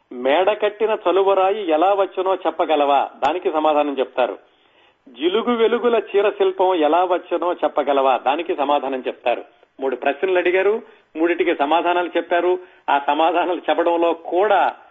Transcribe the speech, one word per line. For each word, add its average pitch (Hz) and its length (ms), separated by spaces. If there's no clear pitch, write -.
"మేడ 156 480
కట్టిన 214 360
చలువరాయి 190 600
ఎలా 170 220
వచ్చునో 190 420
చెప్పగలవా?" 147 760
దానికి 180 260
సమాధానం 147 460
చెప్తారు. 117 400
"జిలుగు 185 480
వెలుగుల 226 460
చీర 202 140
శిల్పం 190 440
ఎలా 160 300
వచ్చునో 175 480
చెప్పగలవా?" 139 640
దానికి 160 400
సమాధానం 135 500
చెప్తారు. 117 380
మూడు 135 160
ప్రశ్నలు 180 420
అడిగారు, 190 440
మూడిటికి 170 380
సమాధానాలు 165 640
చెప్పారు. 175 420
ఆ 143 160
సమాధానాలు 165 540
చెప్పడంలో 170 420
కూడా 170 640